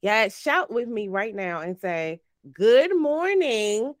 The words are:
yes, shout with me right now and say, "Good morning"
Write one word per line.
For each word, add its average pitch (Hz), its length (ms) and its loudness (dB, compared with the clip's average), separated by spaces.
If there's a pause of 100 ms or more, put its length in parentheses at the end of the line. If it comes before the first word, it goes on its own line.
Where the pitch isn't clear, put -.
yes, 208 380 0
shout 311 340 0
with 240 140 -2
me 214 220 -6
right 196 260 -4
now 175 280 -6
and 180 140 -8
say, 165 440 -6 (320)
"Good 262 440 4
morning" 294 1040 0